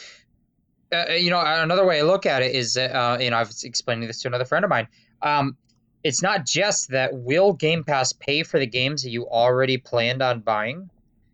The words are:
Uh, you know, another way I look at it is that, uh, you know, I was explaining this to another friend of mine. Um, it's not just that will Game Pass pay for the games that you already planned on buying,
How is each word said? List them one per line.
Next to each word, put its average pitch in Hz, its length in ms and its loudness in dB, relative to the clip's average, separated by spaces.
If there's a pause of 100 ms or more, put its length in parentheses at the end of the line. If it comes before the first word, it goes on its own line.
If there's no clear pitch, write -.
(920)
Uh, 170 200 -2
you 175 180 0
know, 175 100 2
another 165 460 2
way 160 140 2
I - 20 2
look 190 240 2
at 135 160 2
it 127 120 0
is 120 200 -2
that, 127 180 -2
uh, 123 280 0
you 123 100 0
know, 117 60 0
I 117 60 2
was - 220 -8
explaining 117 440 -4
this 117 140 -10
to 131 60 -6
another 123 160 -2
friend 165 200 0
of 202 40 0
mine. 117 200 0 (340)
Um, 143 340 0 (460)
it's 147 180 -2
not 185 240 0
just 185 460 -2
that 131 240 0
will 147 380 2
Game 156 320 0
Pass 139 280 0
pay 147 300 -2
for 160 160 -2
the 135 80 2
games 127 380 -2
that 127 60 -8
you 120 180 -6
already 127 480 2
planned 123 460 -2
on 123 180 0
buying, 113 500 -4 (440)